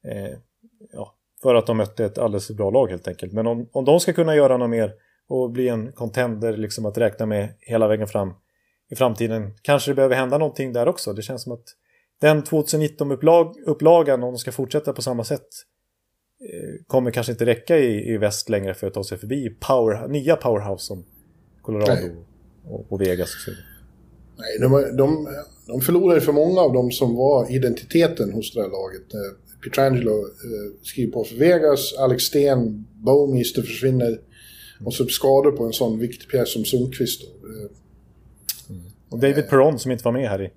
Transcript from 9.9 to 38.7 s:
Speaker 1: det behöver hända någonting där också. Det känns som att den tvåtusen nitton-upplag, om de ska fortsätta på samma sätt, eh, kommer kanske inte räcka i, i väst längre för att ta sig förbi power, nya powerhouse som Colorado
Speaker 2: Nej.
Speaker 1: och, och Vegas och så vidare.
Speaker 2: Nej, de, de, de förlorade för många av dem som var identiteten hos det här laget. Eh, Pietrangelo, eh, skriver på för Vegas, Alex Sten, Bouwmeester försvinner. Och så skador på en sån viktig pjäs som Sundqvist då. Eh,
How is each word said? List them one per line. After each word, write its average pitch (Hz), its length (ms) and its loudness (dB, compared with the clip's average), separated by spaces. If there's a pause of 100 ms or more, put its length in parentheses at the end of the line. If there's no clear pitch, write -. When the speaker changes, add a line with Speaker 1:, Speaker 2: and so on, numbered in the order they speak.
Speaker 1:
det 139 40 0
behöver 135 220 4
hända 131 220 0
någonting 139 340 -4
där 120 160 2
också. 175 240 -4
Det 104 100 -8
känns 123 200 -10
som 123 100 -10
att 120 120 -14 (560)
den 151 240 4
tvåtusen 151 360 0
nitton-upplag, 156 1300 2
om 131 120 2
de 123 180 -6
ska 120 140 -10
fortsätta 139 400 -4
på 123 100 -8
samma 120 220 -4
sätt, - 220 -6 (920)
eh, - 460 -14
kommer 127 240 0
kanske 120 220 -4
inte 117 140 -2
räcka 120 320 2
i, 113 340 0
i 110 40 -2
väst 101 320 -2
längre 98 260 -2
för - 120 -8
att 92 80 -6
ta 101 100 -6
sig - 140 -10
förbi 117 420 -8
power, 117 480 0
nya 147 280 0
powerhouse 101 500 -2
som 90 180 -12 (580)
Colorado 107 300 0
Speaker 2:
Nej. 90 180 -2 (540)
Speaker 1:
och, - 280 -12
och 98 80 -4
Vegas 90 340 -2
och - 60 -16
så - 100 -12
vidare. 90 140 -16 (760)
Speaker 2:
Nej, 110 220 -8
de, 131 360 4
de, 147 320 2 (380)
de 127 140 -6
förlorade 175 400 4
för 151 120 2
många 170 280 4
av 147 120 6
dem 123 180 2
som 120 260 0
var 127 340 4
identiteten 127 840 0
hos 110 220 -6
det 117 80 -4
här 95 60 -4
laget. 95 460 -10
Eh, 98 480 -14
Pietrangelo, 120 580 0
eh, 104 640 -12
skriver 117 300 -4
på 113 120 -4
för - 120 -12
Vegas, 156 600 2
Alex 127 260 2
Sten, 123 720 0
Bouwmeester 127 680 2
försvinner. 123 580 -2 (640)
Och 117 100 -6
så 123 120 0
skador 135 460 4
på 117 120 -2
en 113 80 -4
sån 113 260 -2
viktig - 320 -8
pjäs 123 220 0
som 110 120 -4
Sundqvist 127 580 -2
då. - 260 -20
Eh, 107 220 -16 (1000)